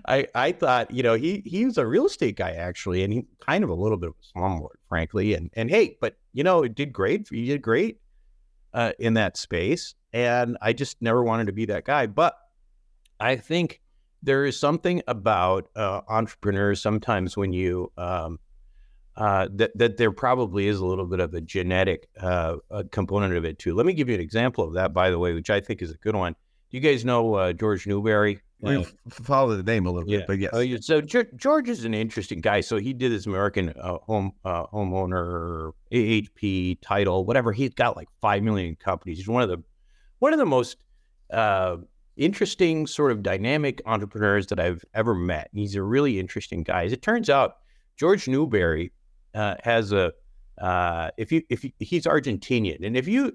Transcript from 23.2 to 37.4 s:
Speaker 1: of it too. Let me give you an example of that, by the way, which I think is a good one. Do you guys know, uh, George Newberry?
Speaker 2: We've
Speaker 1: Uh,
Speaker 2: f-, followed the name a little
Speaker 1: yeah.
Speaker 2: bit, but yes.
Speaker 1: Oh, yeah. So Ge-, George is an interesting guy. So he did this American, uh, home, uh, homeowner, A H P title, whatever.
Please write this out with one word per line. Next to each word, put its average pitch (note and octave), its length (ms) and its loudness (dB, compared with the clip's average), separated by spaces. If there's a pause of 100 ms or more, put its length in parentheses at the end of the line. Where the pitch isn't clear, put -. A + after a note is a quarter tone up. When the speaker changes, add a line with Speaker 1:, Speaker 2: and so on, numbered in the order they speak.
Speaker 1:
of E2 100 0
it D#2 140 -6
too. E2+ 160 -2
Let A#2+ 120 2
me F#3 60 4
give D3+ 160 -2
you A#2+ 60 0
an F#2 60 -2
example A2+ 440 0
of D#2+ 100 -6
that, F#2 200 0
by F#2 160 4
the E2+ 80 0
way, F2 140 0
which E2 180 -4
I G2+ 100 2
think G2 220 -6
is D#2+ 80 -8
a D#2 80 -16
good G#2+ 180 -2
one. F2 180 -2 (360)
Do B2 80 -12
you - 20 -6
guys C3+ 240 2
know, A#2 300 2
uh, F#2 180 2
George G2+ 340 -2
Newberry? G#2 540 2 (200)
Speaker 2:
We've C3 180 0
Speaker 1:
Uh, - 120 -4 (180)
Speaker 2:
f-, - 60 -18 (100)
followed C3+ 320 2
the F#2+ 80 -4
name G#2 220 2
a F2+ 40 0
little F2 180 -4
Speaker 1:
yeah. G#2 100 0
Speaker 2:
bit, F2 100 -4
but G2 100 0
yes. F#2+ 160 -2
Speaker 1:
Oh, A#2 60 2
yeah. B2 200 0
So D#3 200 2
Ge-, A3+ 260 0 (100)
George C#4 320 2
is A3+ 160 -6
an A3+ 100 -2
interesting G#2+ 460 -4
guy. G2+ 200 2
So - 160 -2
he A2 160 -2
did B2 200 0
this G2 140 -4
American, F#2+ 520 0
uh, F2 200 -6
home, G2 340 -2 (120)
uh, F2 240 -2
homeowner, F2 1040 -4 (180)
A A#2 60 -2
H G#2+ 380 2
P F#2 420 -2
title, F#2+ 500 0
whatever. A#2 260 2